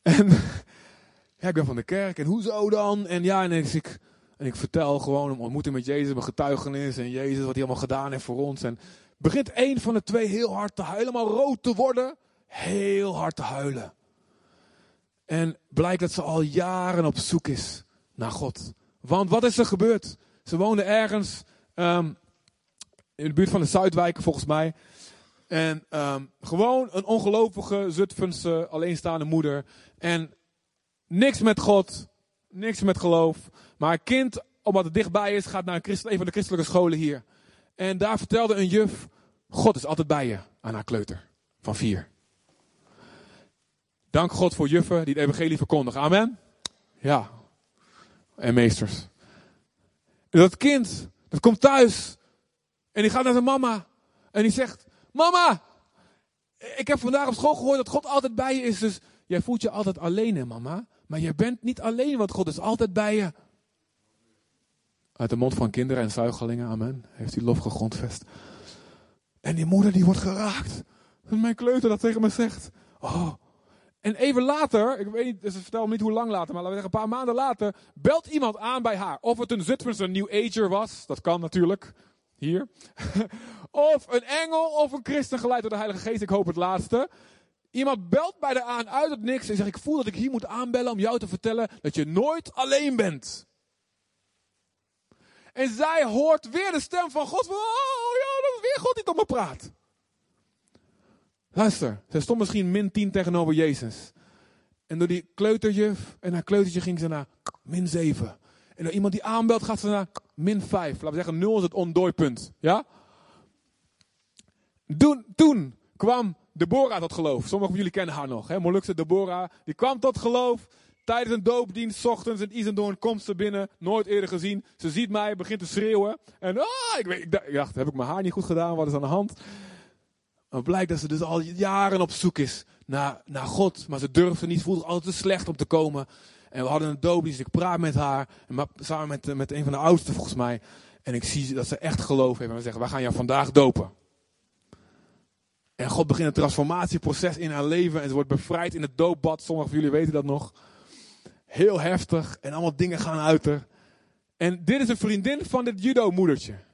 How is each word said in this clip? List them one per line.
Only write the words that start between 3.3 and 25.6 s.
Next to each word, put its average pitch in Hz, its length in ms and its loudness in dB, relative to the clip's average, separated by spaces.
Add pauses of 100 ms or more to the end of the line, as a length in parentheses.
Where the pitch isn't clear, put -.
en 180 80 0
ik, 156 480 -2 (380)
en 143 80 -10
ik 127 100 -6
vertel 143 440 0
gewoon 139 320 -2
om 131 100 -8
ontmoeting 135 340 -4
met 127 100 -4
Jezus, 139 280 -2
mijn 123 100 -4
getuigenis 139 720 -4
en 123 120 -6
Jezus, 135 360 -4
wat 131 100 -4
hij 135 80 0
allemaal 127 180 -4
gedaan 135 300 -4
heeft 131 120 -8
voor 123 140 -6
ons. 139 260 -4
En 120 160 -6 (380)
begint 240 340 0
één 262 280 0
van 226 140 -2
de 214 100 0
twee 220 240 0
heel 208 260 -2
hard 202 220 -6
te 202 60 -8
huilen, 208 320 -4
helemaal 220 220 0
rood 269 280 0
te 247 100 0
worden. 254 420 0 (300)
Heel 196 720 -2
hard 160 200 -4
te - 60 -8
huilen. 127 520 -6 (1300)
En 165 320 -2 (100)
blijkt 170 340 0
dat 175 100 -2
ze 180 100 -4
al 165 200 0
jaren 180 640 0
op 147 120 0
zoek - 300 -2
is - 360 -6 (320)
naar 110 160 -6
God. - 420 -8 (280)
Want 180 280 0
wat 226 140 4
is 247 140 2
er 233 80 6
gebeurd? 208 520 2 (260)
Ze - 140 -4
woonde 202 260 2
ergens, 208 600 0 (300)
ehm, 175 380 0 (1040)
in 147 120 -6
de 156 60 -2
buurt 180 160 4
van 190 120 2
de 151 60 2
Zuidwijk, 175 540 2
volgens - 240 -2
mij. 156 280 0 (720)
En, 160 420 -2